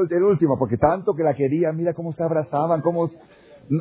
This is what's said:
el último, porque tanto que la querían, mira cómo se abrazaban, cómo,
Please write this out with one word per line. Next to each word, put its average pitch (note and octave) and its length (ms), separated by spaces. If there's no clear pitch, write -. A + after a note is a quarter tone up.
el F3 140
último, E3 360
porque A#2 180
tanto F3 380
que D#3+ 80
la D3+ 100
querían, D#3 440
mira E3+ 160
cómo E3+ 200
se E3+ 100
abrazaban, D#3+ 580
cómo, E3+ 280